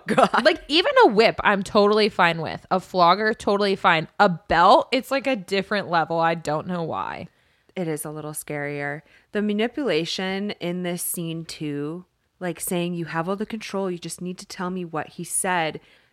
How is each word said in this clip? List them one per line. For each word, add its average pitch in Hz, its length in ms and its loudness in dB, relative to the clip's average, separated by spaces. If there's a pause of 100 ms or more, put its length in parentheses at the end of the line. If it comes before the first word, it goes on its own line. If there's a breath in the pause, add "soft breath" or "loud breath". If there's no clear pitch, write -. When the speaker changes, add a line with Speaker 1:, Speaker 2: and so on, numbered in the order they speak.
Speaker 1:
God. 220 380 4
Speaker 2:
Like, 320 240 2
even 370 240 2 (100)
a 392 40 10
whip, 214 360 4
I'm 202 180 2
totally 208 460 4
fine 170 340 2
with. 95 300 -8
A 185 80 2
flogger, 185 540 2
totally 202 420 0
fine. 165 320 2 (140)
A 202 80 8
belt, 180 640 4
it's, 254 180 -2
like, 269 160 -2
a 262 80 0
different 190 540 -4
level. 165 280 0
I 165 180 2
don't 151 300 -4
know 175 180 -6
why. 95 440 -8 (480)
Speaker 1:
It 175 140 -4
is 151 160 -6
a 151 60 -10
little 151 200 -10
scarier. 143 680 -8 (320 soft breath)
The 208 80 -2
manipulation 202 1080 -2 (100)
in 180 220 -6
this 175 200 -6
scene, 165 400 -6
too, 151 600 -8 (360)
like, 180 200 -8
saying, 175 320 -4
"You 170 120 -6
have 165 220 -4
all 196 80 -4
the 208 100 -6
control. 196 460 -6
You 180 60 -6
just 170 240 -12
need 180 160 -10
to - 80 -18
tell 180 240 -8
me 185 160 -6
what 165 240 -8
he 175 160 -14
said." 165 560 -4 (320 soft breath)